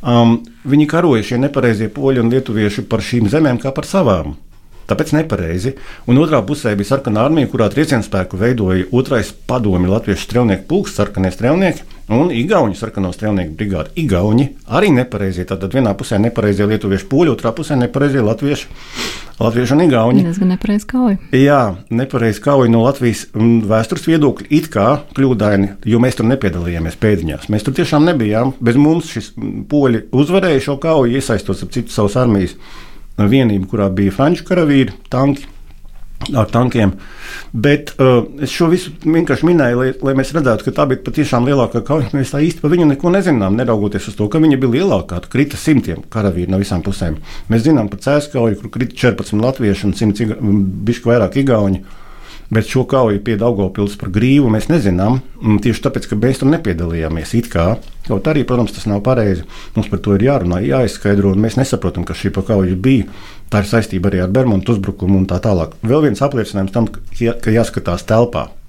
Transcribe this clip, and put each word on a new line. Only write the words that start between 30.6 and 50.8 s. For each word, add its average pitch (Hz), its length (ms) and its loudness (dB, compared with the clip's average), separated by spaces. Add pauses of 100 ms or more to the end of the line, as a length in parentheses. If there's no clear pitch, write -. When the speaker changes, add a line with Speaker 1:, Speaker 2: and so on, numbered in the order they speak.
Speaker 1:
šo 139 80 -4
kauju, 139 400 2
iesaistot, 101 480 -4
ap - 80 -10
citu, 120 160 -6
savas 104 240 0
armijas 107 400 2 (720)
vienību, 104 460 2
kurā 101 220 0
bija 98 200 0
franču 156 320 0
karavīri, 147 480 2 (160)
tanki, 139 380 0 (880)
ar 107 120 2
tankiem. 117 440 2 (600)
Bet, 147 480 0
uh, 123 240 6 (160)
es 139 120 -6
šo 165 180 2
visu 175 220 -2 (100)
vienkārši 160 440 2
minēju, 131 320 4
lai, 131 100 0 (160)
lai 135 120 2
mēs 135 180 -2
redzētu, 135 300 0
ka 131 140 -2
tā 147 100 4
bija 131 160 -2
patiešām 123 440 0
lielākā 120 360 0
kauja. 147 280 -2
Mēs 135 200 -2
tā 143 120 0
īsti - 180 -4
par 151 100 2
viņu 170 180 4
neko 170 220 0
nezinām, 117 440 2
neraugoties 104 540 0
uz - 60 -16
to, 104 120 0
ka 156 120 2
viņa 151 200 6
bija 127 180 2
lielākā. 101 440 -2
Tur - 100 -18
krita 143 280 0
simtiem 127 420 0 (100)
karavīru 95 400 0
no 95 80 2
visām 165 240 -2
pusēm. 90 340 -4 (320)
Mēs 113 180 2
zinām 117 240 4
par 98 120 -12
Cēskauju, 127 580 0
kur - 160 -12
krita 123 180 -4
četrpadsmit 110 480 0
latvieši 104 440 0
un 92 80 -2
simts 110 280 0
iga-, 107 160 -4
bišķi 104 720 0